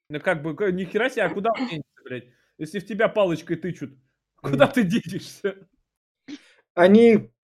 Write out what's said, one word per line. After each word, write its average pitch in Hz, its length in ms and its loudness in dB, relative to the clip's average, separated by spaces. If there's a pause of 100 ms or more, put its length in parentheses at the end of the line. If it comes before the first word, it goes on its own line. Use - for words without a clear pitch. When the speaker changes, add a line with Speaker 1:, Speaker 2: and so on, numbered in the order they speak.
Speaker 1:
Ну 151 100 -8
как 170 220 -4
бы, 151 140 -8
к-, 196 160 -2
ни 180 140 -4
хера 214 240 -4
себе, 226 140 -4
а 170 60 0
куда 202 280 -4
он 254 100 -6
денется, 160 220 -12 (140)
блядь? 127 220 -12 (320)
Если 156 220 -10
в - 80 -12
тебя 220 220 -2
палочкой 175 480 -2
тычут, 165 340 -10 (500)
куда 139 240 2
Speaker 2:
Мгм. - 80 -2
Speaker 1:
ты 240 100 2
денешься? 190 720 -6 (1200)
Speaker 2:
Они 208 560 6 (140)